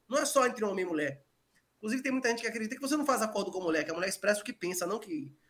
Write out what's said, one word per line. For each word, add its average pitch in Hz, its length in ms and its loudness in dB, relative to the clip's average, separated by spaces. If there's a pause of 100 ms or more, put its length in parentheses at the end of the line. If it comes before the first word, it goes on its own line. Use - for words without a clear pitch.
Não 262 100 2
é 311 60 2
só 269 220 4
entre 220 180 0
homem 196 200 0
e 175 40 -2
mulher. 147 360 -2 (540)
Inclusive, 240 240 -2
tem 269 100 -2
muita 254 160 2
gente 226 140 0
que 233 60 -2
acredita 220 260 -4
que - 60 -14
você 277 160 0
não 294 100 2
faz 247 160 4
acordo 208 280 -2
com 165 100 -4
a 151 40 -4
mulher, 156 200 2
que 156 60 -6
a 160 40 -2
mulher 180 140 -2
expressa 208 320 0
o - 40 -12
que 247 80 -8
pensa, 180 340 -4
não 208 120 -2
que, 156 340 -8 (180)